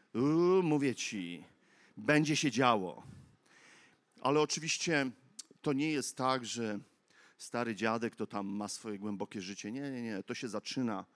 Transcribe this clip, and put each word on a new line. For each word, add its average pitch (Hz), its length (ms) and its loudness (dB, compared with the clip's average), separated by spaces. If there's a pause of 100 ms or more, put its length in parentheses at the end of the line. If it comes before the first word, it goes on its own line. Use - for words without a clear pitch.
(160)
uuu, 170 480 4
mówię 143 320 2
ci, 87 480 -6 (540)
będzie 151 380 4
się 139 160 2
działo. 113 520 2 (1160)
Ale 143 200 4
oczywiście 151 680 0 (500)
to 151 120 0
nie 147 180 2
jest 143 260 -2
tak, 131 280 2
że 107 340 -4 (580)
stary 117 380 -4
dziadek 113 400 0
to 104 120 -6
tam 101 200 -6
ma 101 200 -6
swoje 104 320 -8
głębokie 101 420 -6
życie. 98 300 -10
Nie, 139 200 -8
nie, 127 100 -8
nie. 110 220 -6
To - 100 -8
się 127 140 -8
zaczyna 107 580 -4 (100)